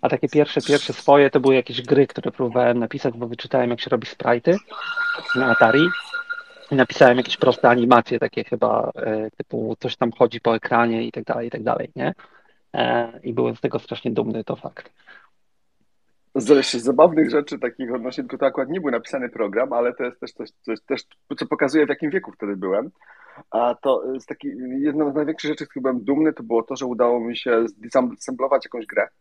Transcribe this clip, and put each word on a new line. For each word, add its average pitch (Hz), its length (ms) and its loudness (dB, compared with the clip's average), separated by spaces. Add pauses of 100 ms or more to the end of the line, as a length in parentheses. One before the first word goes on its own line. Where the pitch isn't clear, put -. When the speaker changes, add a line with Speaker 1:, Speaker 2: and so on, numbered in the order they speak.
Speaker 1:
A 135 80 0
takie 139 200 -2
pierwsze, 147 320 2
pierwsze 143 320 0
swoje 143 380 6
to 143 100 2
były 135 140 4
jakieś 127 280 -2
gry, 131 240 4
które - 260 -8
próbowałem 120 460 2
napisać, 120 400 -4
bo 120 80 -8
wyczytałem, 120 440 -2
jak - 100 -4
się - 100 -6
robi 117 160 -2
sprite'y 120 500 0 (800)
na - 100 0
Atari 120 400 6 (840)
i 147 40 -2
napisałem 131 420 6
jakieś 127 200 -2
proste - 320 4
animacje, 120 500 4
takie - 260 -4
chyba, 117 520 0
e, 110 340 -4
typu 113 500 -6
coś - 160 -6
tam 120 160 -2
chodzi 117 280 0
po 117 140 2
ekranie 117 520 0
i 113 60 -10
tak 117 120 -10
dalej, 120 240 -4
i - 20 -10
tak 117 120 -10
dalej, 120 340 -2
nie? 131 180 -4 (600)
E, 120 380 0 (100)
i 123 100 -8
byłem 117 240 -2
z - 40 -20
tego 135 180 -4
strasznie - 320 -6
dumny, 113 340 -4
to 104 120 -6
fakt. - 360 -18 (1400)
Speaker 2:
Z, 135 320 4
z - 100 -4
zabawnych 139 540 4
rzeczy 143 280 -2
takich 123 360 -6
odnośnie, 127 300 -8
tylko 123 140 -12
to 143 80 0
akurat 135 220 -2
nie 175 120 -6
był 147 100 -2
napisany 123 380 -4
program, 113 440 -2
ale 120 220 0
to 127 100 -6
jest 123 160 -8
też 117 120 -14
coś, 113 160 -12 (140)
coś 110 240 -6
też, - 180 -4 (340)
co - 80 -6
pokazuje, 147 400 2
w - 20 -8
jakim 147 220 -4
wieku - 220 -6
wtedy 101 240 -8
byłem. 98 340 -2 (600)
A 120 320 0
to 131 200 0 (180)
z - 60 -20
taki, - 220 -12 (320)
jedną 147 320 0
z - 20 -8
największych 151 360 -4
rzeczy, 147 140 -6
z - 40 -18
których 131 140 -10
byłem 127 220 -2
dumny, 143 280 2
to 127 100 -12
było 113 200 0
to, 131 140 -8
że 131 100 -8
udało 120 340 2
mi 117 160 -6
się 117 320 0
zdisemblować 127 960 -2
jakąś 113 220 -12
grę. - 220 -2 (120)